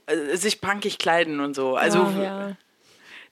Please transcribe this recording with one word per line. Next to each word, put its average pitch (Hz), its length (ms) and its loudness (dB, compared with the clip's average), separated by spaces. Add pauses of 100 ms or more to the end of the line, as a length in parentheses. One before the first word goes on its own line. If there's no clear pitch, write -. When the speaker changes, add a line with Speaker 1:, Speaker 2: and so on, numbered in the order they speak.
Speaker 1:
äh, 151 300 0
sich 196 240 -2
punkig 202 380 -4
kleiden 165 400 2
und 143 160 -4
so? 131 220 0
Also, 170 240 4
Speaker 2:
Ah, 196 220 2
ja. 196 340 -6 (760)